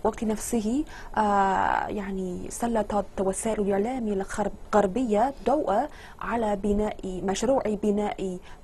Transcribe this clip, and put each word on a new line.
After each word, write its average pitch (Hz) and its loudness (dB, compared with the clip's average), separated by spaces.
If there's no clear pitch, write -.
وقت 220 0
نفسه، 220 0
آه، 196 4
يعني 190 -6
سلطت 214 -2
وسائل 190 0
الإعلام 208 0
الغرب-، 202 -2
الغربية 214 4
ضوء 262 2
على 208 0
بناء، 202 0
مشروع 226 2
بناء 202 0